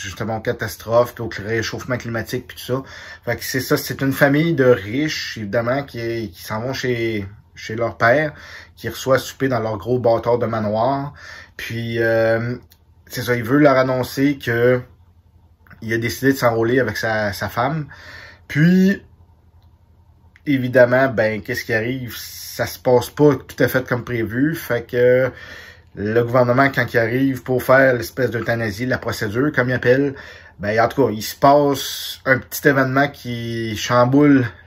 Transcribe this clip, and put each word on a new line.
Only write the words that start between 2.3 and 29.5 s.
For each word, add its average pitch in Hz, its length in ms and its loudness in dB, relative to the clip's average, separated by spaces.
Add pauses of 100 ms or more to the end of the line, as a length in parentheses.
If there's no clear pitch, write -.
puis - 100 -18
tout - 60 -16
ça. 131 200 -4 (400)
Fait 117 140 -4
que - 80 -12
c'est 127 160 -4
ça, 147 160 0
c'est 135 240 -8
une 135 100 0
famille 151 420 2
de 135 120 2
riches, 123 720 0
évidemment, 117 460 -4
qui, 117 480 -8
qui - 120 -20
s'en 110 160 -8
vont 127 140 -6
chez, 117 520 -4 (300)
chez - 200 -12
leur 113 220 -4
père, 139 360 2 (420)
qui 113 140 -10
reçoit 127 260 0
à 127 40 0
souper - 280 -4
dans 120 140 0
leur 110 160 -4
gros 123 220 -2
bâtard 117 380 2
de 117 80 -2
manoir. 113 680 -2 (420)
Puis, 117 460 -6
euh, 113 540 0 (500)
c'est - 160 -10
ça, 120 140 0
il 117 80 -4
veut 131 160 2
leur 139 180 6
annoncer 131 600 0
que 123 440 2 (1000)
il 110 120 -4
a 113 40 0
décidé 127 360 0
de 135 40 -2
s'enrôler 117 420 2
avec 110 180 -2
sa, 107 340 -2
sa 98 160 -6
femme. 143 400 -2 (600)
Puis, 185 520 4 (1400)
évidemment, 127 640 4
ben, 110 340 0
qu'est-ce 123 220 -8
qui 120 100 -4
arrive ? 120 440 -4
Ça - 500 -10
se - 100 -12
passe 123 320 2
pas 147 240 4
tout - 280 -6
à 127 60 4
fait 127 180 -2
comme 117 200 -4
prévu. 123 480 -2
Fait 120 300 -6
que 123 480 2 (640)
le 107 260 0
gouvernement, 123 480 2
quand 123 240 -2
il 120 60 2
arrive 127 420 0
pour 123 220 -2
faire 131 320 4
l'espèce 113 340 -4
d'euthanasie, 113 560 -4
la 123 140 -2
procédure, 117 520 -4